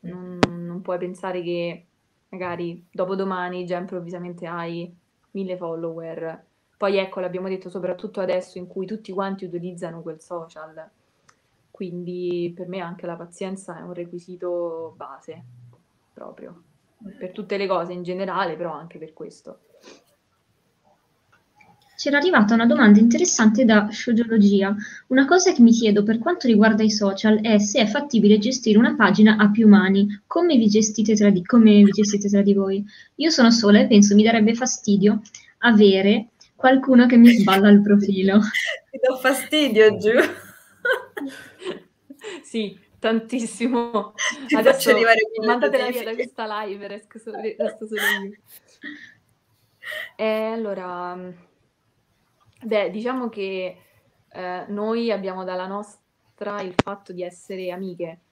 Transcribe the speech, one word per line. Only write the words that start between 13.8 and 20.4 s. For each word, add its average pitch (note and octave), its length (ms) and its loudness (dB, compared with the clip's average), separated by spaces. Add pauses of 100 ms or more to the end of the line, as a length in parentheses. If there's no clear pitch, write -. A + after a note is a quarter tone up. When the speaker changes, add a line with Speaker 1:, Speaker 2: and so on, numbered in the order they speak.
Speaker 2:
un F3 120 -16
requisito F3 1000 -10
base, D#3 460 -20 (720)
proprio, - 500 -20 (560)
per F#3 140 -14
tutte G3+ 240 -10
le G3 100 -6
cose F3+ 260 -4
in F3+ 120 -12
generale, F3+ 520 -6
però E3+ 160 -10
anche D#3 260 -16
per D#3 140 -20
questo. - 480 -20 (2250)